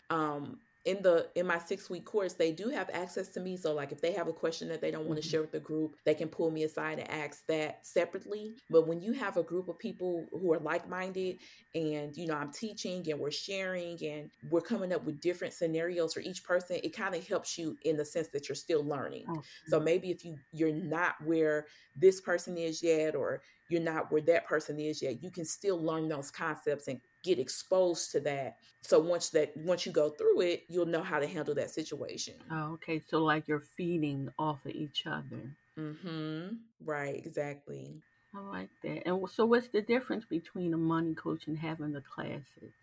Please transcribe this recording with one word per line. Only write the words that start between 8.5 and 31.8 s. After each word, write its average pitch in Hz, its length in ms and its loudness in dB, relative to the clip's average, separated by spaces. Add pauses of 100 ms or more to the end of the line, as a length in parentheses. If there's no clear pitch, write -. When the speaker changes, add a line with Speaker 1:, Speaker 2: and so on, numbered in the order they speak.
Speaker 1:
But 160 160 8
when 170 160 -2
you 220 120 -2
have 202 240 -2
a 165 60 4
group 175 260 -4
of 165 100 -10
people 180 540 -4
who 175 180 0
are 156 80 4
like-minded 180 800 -4 (360)
and, 151 440 -4
you 170 100 -6
know, 156 60 -2
I'm 147 180 -4
teaching 185 580 -6
and 147 80 -2
we're 139 140 -4
sharing 185 720 -4
and 151 260 -6 (220)
we're 165 80 6
coming 190 320 0
up 151 140 0
with 147 160 -4
different 175 320 -2
scenarios 165 600 0
for - 60 -4
each 185 240 -8
person, 180 400 0
it 160 100 -4
kinda 190 260 -2
helps 185 380 -2
you 160 260 -4
in 156 120 4
the 147 80 2
sense 156 300 -2
that 139 160 -4
you're 135 80 -4
still 151 260 2
learning. 123 460 -4
Speaker 2:
Okay. 156 180 -6 (200)
Speaker 1:
So 156 120 4
maybe 175 320 2
if 170 140 -8
you, 160 120 -10 (140)
you're 156 220 2
not 160 500 0
where 151 420 4 (300)
this 185 240 8
person 180 380 -2
is 165 260 -2
yet, 156 320 4
or 131 260 0 (320)
you're 170 80 2
not 160 320 0
where 156 80 6
that 160 260 6
person 151 320 0
is 151 220 -2
yet, 123 220 -2
you 180 80 -8
can 170 140 -6
still 180 380 0
learn 160 240 0
those 143 240 -4
concepts 151 560 -2
and 127 140 -6 (220)
get 170 160 4
exposed 175 720 2
to 147 80 4
that. 139 360 -2 (260)
So 170 160 8
once 170 320 2
that, 151 260 4
once 170 280 0
you - 60 -4
go 151 200 4
through 392 320 6
it, 175 260 2
you'll 175 160 2
know 165 180 2
how 165 160 0
to 147 80 2
handle 151 280 -2
that 123 160 0
situation. - 640 -6 (160)